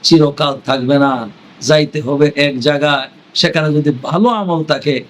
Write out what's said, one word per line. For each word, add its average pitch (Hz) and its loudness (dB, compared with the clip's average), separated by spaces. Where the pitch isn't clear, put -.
চিরকাল 147 2
থাকবে 135 0
না, 127 0
যাইতে 151 0
হবে 143 0
এক 143 0
জায়গায়। 143 0
সেখানে 156 0
যদি 147 0
ভালো 196 0
আমল 180 -2
থাকে 139 -2